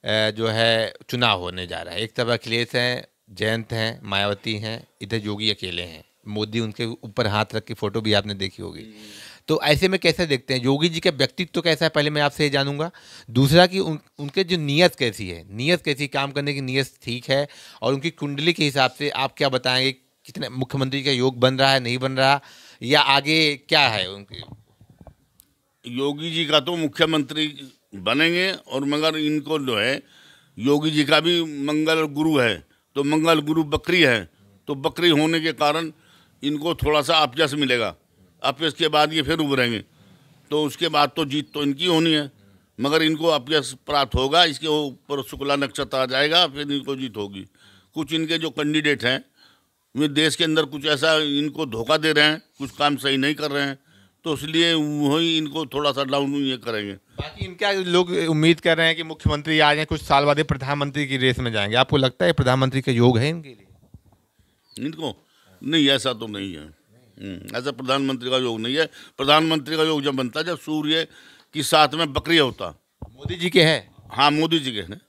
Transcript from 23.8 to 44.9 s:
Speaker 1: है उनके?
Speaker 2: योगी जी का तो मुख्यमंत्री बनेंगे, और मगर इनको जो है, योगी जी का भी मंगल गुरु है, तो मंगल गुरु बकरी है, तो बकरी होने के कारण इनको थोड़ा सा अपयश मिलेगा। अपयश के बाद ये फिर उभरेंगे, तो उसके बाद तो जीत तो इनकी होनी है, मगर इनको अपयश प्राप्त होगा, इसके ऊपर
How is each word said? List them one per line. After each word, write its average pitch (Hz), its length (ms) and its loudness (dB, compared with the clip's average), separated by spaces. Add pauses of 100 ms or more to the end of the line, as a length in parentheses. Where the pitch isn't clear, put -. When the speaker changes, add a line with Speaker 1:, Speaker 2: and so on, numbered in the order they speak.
Speaker 1:
है 95 220 -2
उनके? 98 500 -16 (1300)
Speaker 2:
योगी 143 440 -6
जी 160 160 -2
का 151 140 4
तो 170 160 -4
मुख्यमंत्री 151 960 -2 (240)
बनेंगे, 165 580 0
और 139 320 -6
मगर 156 320 0
इनको 151 420 -2
जो 127 200 -2
है, 127 240 -2 (560)
योगी 147 320 2
जी 151 140 0
का 151 160 4
भी 160 440 -2
मंगल 156 380 0
गुरु 151 360 0
है, 107 280 0 (280)
तो 139 100 -2
मंगल 156 360 2
गुरु 156 240 0
बकरी 160 380 0
है, 117 260 2 (380)
तो 147 80 -4
बकरी 151 340 -2
होने 160 320 2
के 160 120 -4
कारण 151 400 -2 (500)
इनको 151 320 -4
थोड़ा 151 280 0
सा 160 120 0
अपयश 147 400 2
मिलेगा। 123 420 0 (460)
अपयश 139 300 -2
के 165 160 -2
बाद 151 240 4
ये 156 100 0
फिर 156 160 0
उभरेंगे, 127 460 0 (680)
तो 151 140 0
उसके 151 240 -4
बाद 147 280 2
तो 160 80 0
जीत 143 300 -4
तो 147 80 -4
इनकी 143 240 0
होनी 165 260 4
है, 147 180 0 (500)
मगर 151 220 0
इनको 156 240 0
अपयश 139 500 -2 (100)
प्राप्त 139 280 0
होगा, 139 300 2
इसके 156 220 -4
ऊपर 143 560 -4